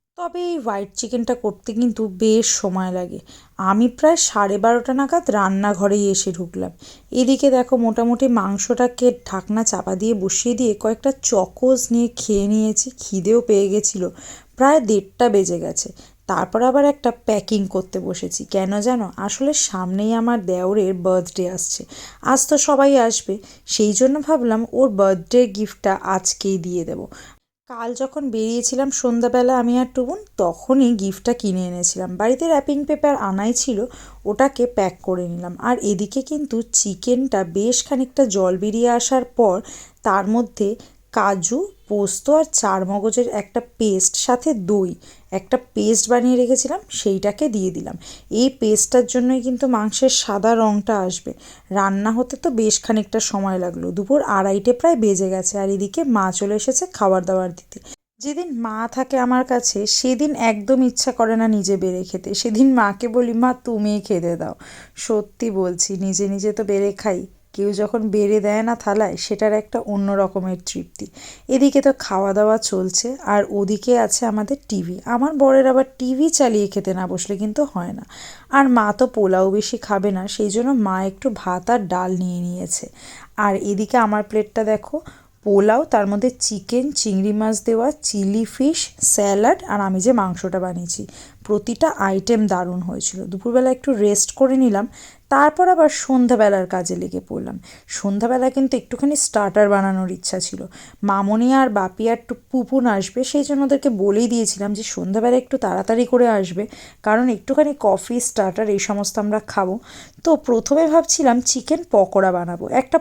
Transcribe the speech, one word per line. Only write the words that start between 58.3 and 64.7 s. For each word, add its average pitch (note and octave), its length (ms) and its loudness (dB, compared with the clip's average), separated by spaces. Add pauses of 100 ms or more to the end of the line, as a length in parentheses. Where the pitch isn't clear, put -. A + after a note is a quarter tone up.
মা A3+ 320 -6
থাকে C4 260 -2
আমার B3+ 280 2
কাছে A#3+ 420 -2
সেদিন B3+ 480 0
একদম A3+ 480 0
ইচ্ছা B3+ 280 0
করে A3+ 240 0
না A3+ 120 2
নিজে G3 300 0
বেড়ে F#3 260 -4
খেতে। F#3 300 -8
সেদিন A#3+ 400 2
মাকে G#3+ 340 0
বলি, A#3 260 0
"মা B3 200 2 (100)
তুমিই G#3 380 -2
খেতে E3+ 360 -2
দাও।" - 180 -8 (400)